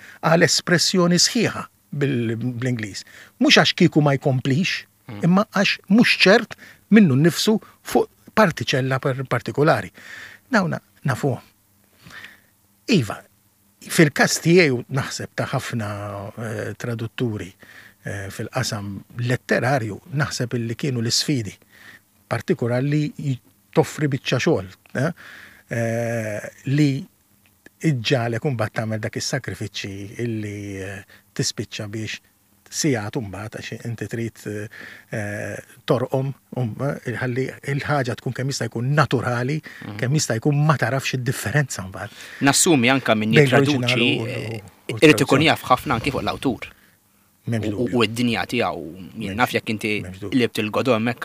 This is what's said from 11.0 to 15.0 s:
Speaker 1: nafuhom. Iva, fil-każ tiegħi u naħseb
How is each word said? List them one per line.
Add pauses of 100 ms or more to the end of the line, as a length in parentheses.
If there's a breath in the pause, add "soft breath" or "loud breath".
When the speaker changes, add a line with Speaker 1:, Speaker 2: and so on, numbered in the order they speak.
Speaker 1:
nafuhom. (1500 loud breath)
Iva, (680)
fil-każ
tiegħi
u
naħseb